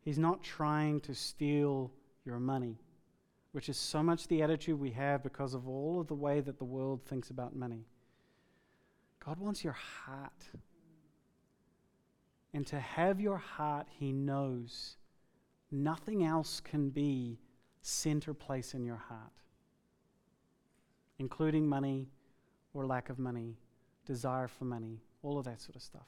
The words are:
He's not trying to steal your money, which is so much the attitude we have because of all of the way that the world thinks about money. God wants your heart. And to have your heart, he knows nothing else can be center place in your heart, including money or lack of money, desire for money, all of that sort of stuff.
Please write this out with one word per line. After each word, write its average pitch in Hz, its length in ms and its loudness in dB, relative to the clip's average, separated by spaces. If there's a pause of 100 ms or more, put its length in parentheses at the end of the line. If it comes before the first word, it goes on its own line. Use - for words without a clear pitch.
He's 147 180 -2
not 170 240 4
trying 151 600 2
to 135 120 -8
steal 143 760 2 (340)
your 120 140 -4
money, 123 400 0 (760)
which 143 160 -6
is 139 80 -2
so - 260 0
much 170 260 4
the 156 140 6
attitude 156 360 2
we 139 140 0
have 139 300 2
because 135 320 -4
of 127 140 -6
all 147 320 0
of 165 60 -2
the 156 80 -2
way 143 260 2
that 135 180 -4
the 135 60 -4
world 131 400 -2
thinks 131 260 -6
about 127 260 -6
money. 120 300 -6 (1400)
God 156 140 -6
wants 202 260 -4
your 156 80 0
heart. - 760 -12 (2000)
And 143 160 0
to 151 100 -2
have 180 420 2
your 202 180 0
heart, 151 520 -2
he 139 220 -4
knows 135 840 -2 (760)
nothing 165 520 2
else 160 360 2
can 143 300 2
be 131 500 0 (420)
center 151 500 0
place 135 420 -4
in 127 100 -2
your 120 120 -4 (120)
heart, 113 240 -12 (1900)
including 156 480 4
money 139 400 2 (680)
or 135 120 -2
lack 127 240 0
of 127 80 -6
money, 120 380 -4 (500)
desire 127 400 0
for 127 200 -8
money, 113 340 -6 (220)
all 143 140 -2
of 139 100 -2
that 117 140 -8
sort - 140 -16
of 120 80 -16
stuff. - 260 -18